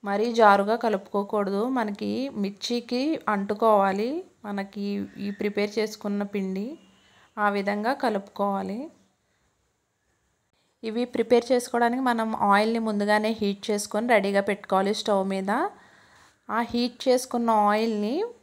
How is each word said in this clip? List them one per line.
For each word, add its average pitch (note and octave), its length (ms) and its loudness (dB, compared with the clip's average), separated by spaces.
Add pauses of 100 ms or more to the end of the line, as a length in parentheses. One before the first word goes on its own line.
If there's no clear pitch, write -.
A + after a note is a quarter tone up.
మరీ G3+ 180 0 (140)
జారుగా G3+ 420 8
కలుపుకోకూడదు, G3+ 800 -2 (160)
మనకి G#3 320 -4 (320)
మిర్చికి A#3+ 580 -4 (340)
అంటుకోవాలి G#3 760 2 (380)
మనకి G3+ 360 -8 (420)
ఈ G3+ 40 -4 (100)
ప్రిపేర్ G#3 380 -2
చేసుకున్న G#3 460 -4 (100)
పిండి, G3 320 -4 (800)
ఆ - 20 0 (100)
విధంగా G#3 380 -2 (100)
కలుపుకోవాలి. G3+ 720 -2 (2000)
ఇవి A#3 160 -2 (100)
ప్రిపేర్ A#3+ 360 2
చేసుకోవడానికి B3 600 0
మనం A3+ 180 -2 (220)
ఆయిల్ని A3 380 2
ముందుగానే G#3+ 520 0
హీట్ G3+ 280 -2
చేసుకొని G#3+ 440 0
రెడీగా G3 380 2
పెట్టుకోవాలి G3 500 0
స్టవ్ G3 220 2 (100)
మీద. F#3+ 180 -4 (1080)
ఆ A#3+ 40 2 (140)
హీట్ A#3+ 320 -2
చేసుకున్న A#3+ 500 2 (160)
ఆయిల్ని A3 420 0 (280)